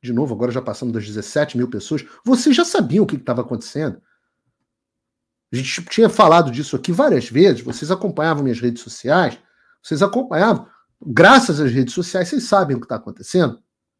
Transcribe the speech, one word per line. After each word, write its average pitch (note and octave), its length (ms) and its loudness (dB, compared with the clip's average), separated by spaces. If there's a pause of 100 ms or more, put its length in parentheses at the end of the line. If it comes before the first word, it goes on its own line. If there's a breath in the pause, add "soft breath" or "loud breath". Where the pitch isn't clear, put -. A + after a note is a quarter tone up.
de B2 120 -8
novo, B2 200 -2
agora A#2 200 -4
já B2 100 -4
passando A#2 300 -8
das A2 120 -6
dezessete G#2+ 520 -4
mil B2 120 -2
pessoas. B2 360 -8 (200 soft breath)
Vocês B3+ 300 4
já E4 100 2
sabiam G3+ 380 2
o F#3+ 40 4
que D3+ 120 -6
que - 60 -16
tava B2 160 -2
acontecendo. B2+ 600 -8 (1500)
A A#2+ 40 -6
gente C3 300 -6
tinha A3 220 4
falado E3 440 6
disso C#3 240 -6
aqui - 160 -4
várias E3+ 360 2
vezes. C#3 340 4
Vocês B2 280 -10
acompanhavam E3 540 -2
minhas A#2+ 160 -4
redes A#2+ 200 -4
sociais. D3+ 560 -2 (460)
Vocês D3+ 200 -4
acompanhavam. G#3 680 0 (340 soft breath)
Graças F#3 540 4
às C#3 140 0
redes B2 200 0
sociais, F3+ 360 -4
vocês C4+ 160 -4
sabem E3 320 0
o A#2+ 40 -8
que A#2+ 60 -14
tá - 80 -8
acontecendo. - 680 -4 (400)